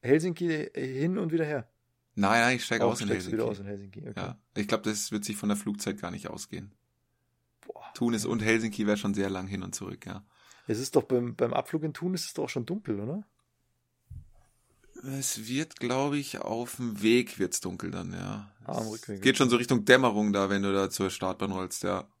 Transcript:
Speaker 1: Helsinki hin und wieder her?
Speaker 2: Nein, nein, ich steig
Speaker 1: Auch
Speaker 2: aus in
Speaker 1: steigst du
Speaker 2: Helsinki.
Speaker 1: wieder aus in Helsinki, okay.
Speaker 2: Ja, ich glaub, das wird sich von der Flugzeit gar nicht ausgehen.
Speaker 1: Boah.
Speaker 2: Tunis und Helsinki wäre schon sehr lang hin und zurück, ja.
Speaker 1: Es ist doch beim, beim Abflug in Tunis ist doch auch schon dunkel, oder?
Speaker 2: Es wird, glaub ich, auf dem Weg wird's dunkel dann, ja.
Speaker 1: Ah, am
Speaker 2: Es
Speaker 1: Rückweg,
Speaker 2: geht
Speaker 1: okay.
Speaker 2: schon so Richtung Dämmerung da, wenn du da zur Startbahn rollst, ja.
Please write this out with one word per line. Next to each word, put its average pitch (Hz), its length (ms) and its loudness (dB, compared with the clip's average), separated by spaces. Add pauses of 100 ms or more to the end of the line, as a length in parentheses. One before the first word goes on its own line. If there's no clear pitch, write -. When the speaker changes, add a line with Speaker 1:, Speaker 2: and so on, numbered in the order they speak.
Speaker 1:
Helsinki 160 720 2
hin 135 440 -2
und 170 140 -2
wieder 160 120 2
her? 147 240 -4 (480)
Speaker 2:
Nein, 101 240 4
nein, 123 160 4
ich 120 80 -4
steig 117 180 0
Speaker 1:
Auch 117 100 4
Speaker 2:
aus 120 80 -4
in 117 80 -2
Speaker 1:
steigst 95 180 0
du - 60 -6
Speaker 2:
Helsinki. 110 40 -2
Speaker 1:
wieder 113 140 0
aus 101 100 -6
in 98 60 -12
Helsinki, 101 340 -12
okay. - 160 -12
Speaker 2:
Ja, 92 220 -8 (180)
ich 104 120 -2
glaub, 110 160 0
das 107 280 -2
wird 104 120 -2
sich 104 120 -4
von 104 120 -2
der 101 80 2
Flugzeit 101 440 -4
gar 87 100 -6
nicht 87 180 -10
ausgehen. - 440 -10 (960)
Speaker 1:
Boah. - 180 -14 (100)
Speaker 2:
Tunis 117 320 0
und 110 160 0
Helsinki 110 440 2
wäre 104 100 4
schon 104 180 0
sehr 98 160 0
lang 95 160 -4
hin 95 160 -6
und 95 120 -10
zurück, 95 320 -10
ja. 95 180 -12 (420)
Speaker 1:
Es 110 140 -2
ist 135 160 0
doch 135 80 6
beim, 120 320 0
beim 113 160 2
Abflug 147 320 -2
in 151 80 -4
Tunis 180 340 -4
ist - 120 -8
doch 151 60 0
auch 135 40 -6
schon 120 180 -4
dunkel, 165 340 -4
oder? 151 240 -6 (1800)
Speaker 2:
Es 135 420 -4
wird, 139 320 -4
glaub 135 340 0
ich, 143 260 -4
auf 120 360 -4
dem 113 260 -4
Weg 120 360 6
wird's 92 220 0
dunkel 90 300 -6
dann, 90 220 -8
ja. 101 380 -8 (140)
Speaker 1:
Ah, - 140 -4
am 117 80 -2
Speaker 2:
Es 110 60 -6
Speaker 1:
Rückweg, 107 300 -8
Speaker 2:
geht 131 120 6
Speaker 1:
okay. - 20 -2
Speaker 2:
schon 127 140 6
so 120 60 6
Richtung 120 280 2
Dämmerung 107 480 8
da, 98 160 4
wenn 98 140 2
du 98 100 2
da 98 160 2
zur 95 220 0
Startbahn 95 420 -2
rollst, 92 300 -6
ja. 95 260 -2 (120)